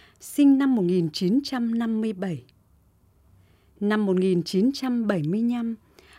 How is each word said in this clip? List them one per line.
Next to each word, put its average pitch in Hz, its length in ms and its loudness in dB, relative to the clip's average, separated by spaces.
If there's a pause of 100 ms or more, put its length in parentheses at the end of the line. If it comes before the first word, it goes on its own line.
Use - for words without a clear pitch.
(200)
sinh 277 380 4
năm 269 180 2
một 214 60 2
nghìn 175 320 2
chín 196 300 0
trăm 233 360 -4
năm 226 220 -2
mươi 220 120 -2
bảy. 180 300 -6 (1400)
Năm 208 260 0
một 185 100 2
nghìn 185 280 2
chín 208 300 0
trăm 240 340 -4
bảy 185 160 0
mươi 190 180 -2
lăm, 233 340 -2 (440)